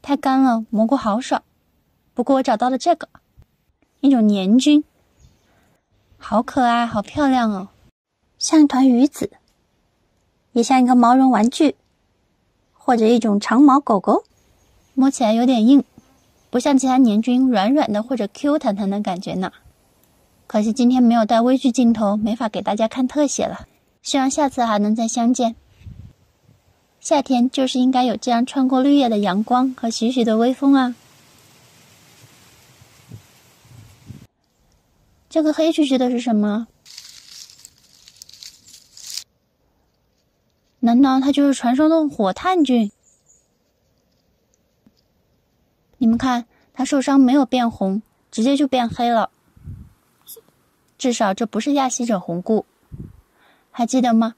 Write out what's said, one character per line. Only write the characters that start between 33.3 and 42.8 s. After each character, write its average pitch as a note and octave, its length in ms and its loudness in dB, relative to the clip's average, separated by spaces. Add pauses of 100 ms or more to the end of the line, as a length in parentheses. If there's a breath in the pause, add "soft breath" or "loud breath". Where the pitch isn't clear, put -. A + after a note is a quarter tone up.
这 D#4+ 120 -2
个 D#4 120 0
黑 D#4+ 180 0
黢 D#4 140 0
黢 C4 100 0
的 B3 140 0
是 B3 100 -4
什 A#3 160 -2
么？ G#3 320 -2 (4000)
难 A#3 200 2
道 C4 180 2
它 C4+ 140 0
就 C#4+ 140 2
是 C#4 80 2
传 B3 200 -2
说 D#4 140 2
中 D#4 220 0
的 - 40 -18
火 G3 200 -2
炭 F4+ 280 -2
菌？ A#3+ 300 0 (3000)